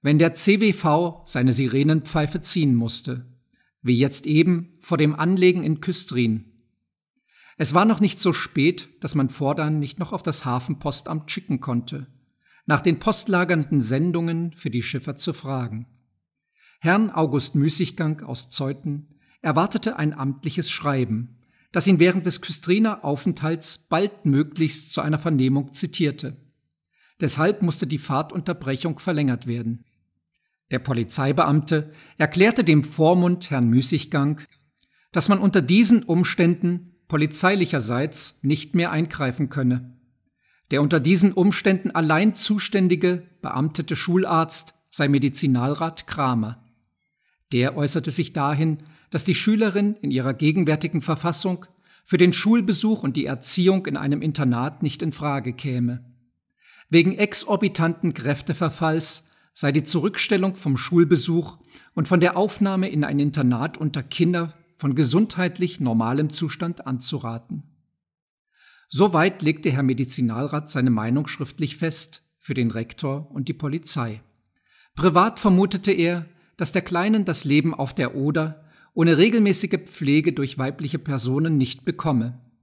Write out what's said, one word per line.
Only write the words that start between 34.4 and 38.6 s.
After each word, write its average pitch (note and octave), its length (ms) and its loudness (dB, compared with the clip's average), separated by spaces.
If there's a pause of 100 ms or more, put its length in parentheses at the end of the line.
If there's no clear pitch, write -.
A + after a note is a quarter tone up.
dass - 160 0
man G3+ 100 6
unter F#3+ 220 4
diesen G3 440 4
Umständen F3 920 0 (140)
polizeilicherseits D3+ 1300 0
nicht D3+ 320 -2